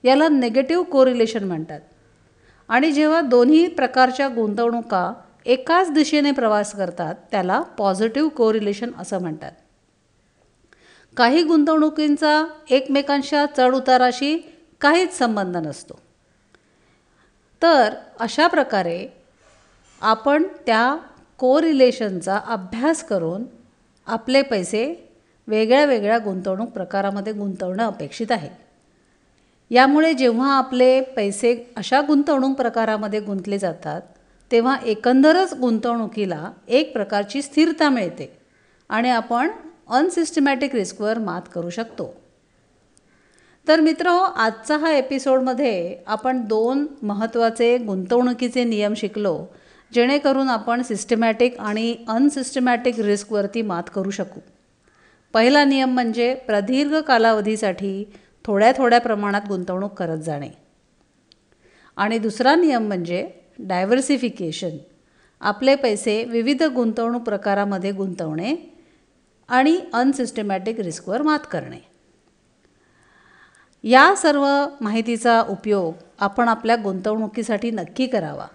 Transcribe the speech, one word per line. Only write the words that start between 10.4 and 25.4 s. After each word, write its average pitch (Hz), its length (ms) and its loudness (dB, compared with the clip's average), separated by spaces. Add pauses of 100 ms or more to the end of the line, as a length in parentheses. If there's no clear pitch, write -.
काही 269 260 4
गुंतवणुकींचा 302 1000 2 (240)
एकमेकांच्या 277 760 0 (120)
चढउताराशी 254 800 2 (440)
काहीच 330 360 2
संबंध 202 400 -2
नसतो. 156 420 -10 (1600)
तर 269 320 6 (260)
अशा 285 280 0
प्रकारे 220 600 -2 (960)
आपण 277 420 2 (220)
त्या 240 320 2 (400)
कोरिलेशनचा 247 1000 2
अभ्यास 226 680 -4
करून 180 400 -4 (640)
आपले 240 340 0
पैसे 240 680 -4 (380)